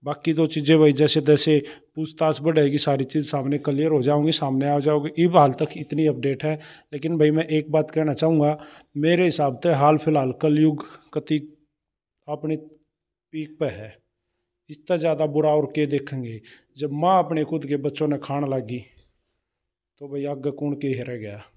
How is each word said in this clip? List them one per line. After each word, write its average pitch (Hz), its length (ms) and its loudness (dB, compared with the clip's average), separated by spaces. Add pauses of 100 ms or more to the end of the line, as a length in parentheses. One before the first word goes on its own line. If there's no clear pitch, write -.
बाकी 147 300 -4
तो 160 140 2
चीज़ें 156 320 4
भाई 151 140 8
जैसे 147 280 2
तैसे 147 420 4 (320)
पूछताछ 156 460 -2
बढ़ेगी, 147 360 2
सारी 139 280 0
चीज़ 143 200 -4
सामने 139 320 -4
क्लियर 147 340 0
हो 147 100 2
जाऊँगी, 147 300 2
सामने 139 380 -2
आ 147 100 2
जाओगी। 151 440 0
इब 175 140 4
हाल 143 140 6
तक 147 260 -4
इतनी 156 280 -2
अपडेट 135 380 -2
है, 151 160 -4 (340)
लेकिन 160 240 -4
भाई 151 140 6
मैं 160 160 0
एक 156 240 -2
बात 151 200 0
कहना 156 220 0
चाहूँगा, 151 520 0 (320)
मेरे 170 280 2
हिसाब 143 380 -2
से 170 100 4
हाल 147 240 4
फिलहाल 147 340 0
कलयुग 151 540 2 (280)
कति 151 440 -6 (720)
अपनी 151 280 -6 (760)
पीक 156 280 -12
पे 160 60 -2
है, 107 320 -10 (720)
इससे 170 280 -4
ज़्यादा 160 280 0
बुरा 151 240 2
और 151 160 2
क्या 151 200 -2
देखेंगे। 135 560 -6 (360)
जब 139 140 -6
माँ 175 320 2
अपने 160 200 -2
खुद 147 220 -6
के 139 100 -2
बच्चों 143 320 -2
ने 143 100 -2
खान 139 300 -4
लगी, 123 380 -6 (1120)
तो 143 80 -16
भाई 139 180 -8
आगे 143 260 -4
कौन 147 220 -4
के 135 300 -4
रह 123 140 -10
गया। 107 260 -12 (140)